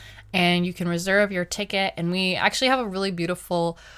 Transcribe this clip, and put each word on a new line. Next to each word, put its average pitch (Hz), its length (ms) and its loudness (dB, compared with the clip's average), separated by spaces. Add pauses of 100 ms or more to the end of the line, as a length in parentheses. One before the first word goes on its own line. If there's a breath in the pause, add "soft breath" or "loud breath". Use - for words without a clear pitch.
(320 loud breath)
and 175 340 2
you 180 80 -4
can 175 140 -4
reserve 190 440 2
your 180 120 -2
ticket. 196 520 -2
And 170 140 -2
we 185 240 0
actually - 340 2
have 262 120 2
a 233 80 -4
really 196 220 -2
beautiful 170 680 -2 (180 loud breath)